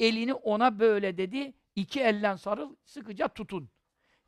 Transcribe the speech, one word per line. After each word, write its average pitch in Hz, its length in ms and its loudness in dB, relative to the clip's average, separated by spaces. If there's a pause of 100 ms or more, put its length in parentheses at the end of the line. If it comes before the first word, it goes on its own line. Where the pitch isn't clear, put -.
elini 226 340 2
ona 214 440 0
böyle," 202 400 2
dedi, 254 360 -6 (220)
"iki 202 240 -4
elle 208 360 2
sarıl, 240 480 -6
sıkıca 220 440 -6
tutun." 180 420 -10 (580)